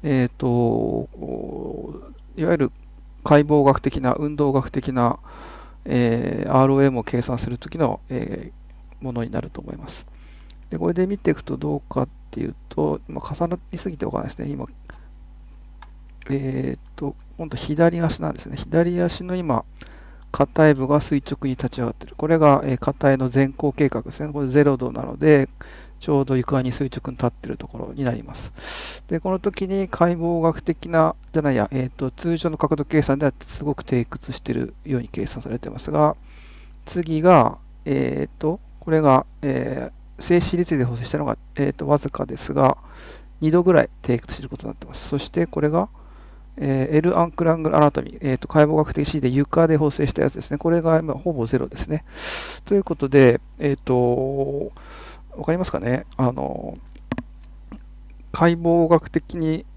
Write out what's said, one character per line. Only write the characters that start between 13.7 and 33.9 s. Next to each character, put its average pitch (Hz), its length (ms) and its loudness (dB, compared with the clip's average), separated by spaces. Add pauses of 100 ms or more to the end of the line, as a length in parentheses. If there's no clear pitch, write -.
り 170 80 -10
す 190 120 -8
ぎ 156 60 -12
て - 80 -6
わ - 80 -4
か - 60 -2
ん - 40 -2
な - 40 -8
い - 40 -6
で - 60 -16
す - 40 -16
ね。 - 80 -6
今、 135 180 -8 (1600)
え 131 460 -4
ー - 20 -20 (180)
と、 139 180 -6 (240)
今 165 100 -10
度 131 80 -8
左 170 440 2
足 165 220 -2
な 156 80 -4
ん - 40 -6
で - 60 -14
す - 60 -18
ね。 - 100 -10
左 170 440 0
足 175 240 -2
の 180 120 -4
今、 151 280 0 (680)
硬 151 380 4
い 147 40 6
部 131 140 -2
が 147 120 4
垂 - 180 -2
直 135 300 -6
に - 20 -2
立 123 200 -4
ち - 60 -12
上 120 100 -2
が 117 40 -2
っ - 40 -8
て - 120 -16
る。 - 100 -20
こ 156 100 -4
れ 160 120 4
が、 143 260 6
え 135 100 0
ー、 123 40 -4
硬 139 340 2
い 131 60 2
の 127 140 -2
前 135 160 4
行 135 240 -2
計 143 160 2
画 117 140 -4
で - 100 -12
す 151 140 -8
ね。 151 60 -10
こ 143 80 -6
れ 135 80 -2
ゼ 143 160 6
ロ 139 120 4
度 123 140 -4
な 117 120 -8
の 127 140 -8
で、 143 320 6 (520)
ち - 80 -8
ょ 143 140 4
う - 20 0
ど 131 120 0
床 131 260 0
に 127 100 -2
垂 139 140 -4
直 - 260 -8
に - 40 -14
立 127 100 -2
っ 120 40 2
て - 180 -16
る - 80 -6
と - 120 -14
こ 123 100 -14
ろ - 160 -10
に 143 80 -6
な 123 100 0
り 117 120 -8
ま - 100 -16
す。 - 720 -12
で、 165 140 -4
こ 185 100 -4
の 190 80 -2
時 190 300 -4
に 196 180 -2
解 175 300 0
剖 170 240 0
学 160 200 0
的 - 280 -4
な、 165 260 2 (180)
じ 165 60 0
ゃ 151 40 0
な 143 100 2
い - 20 2
や、 107 160 2
え 131 140 -2
ー 127 60 -6
と、 131 200 -6
通 170 280 -4
常 165 120 -2
の 156 80 -8
角 151 180 2
度 143 80 -4
計 151 180 2
算 139 180 0
で 151 60 2
は 135 60 2 (100)
す - 200 -14
ご 143 120 -4
く - 100 -12
低 123 200 0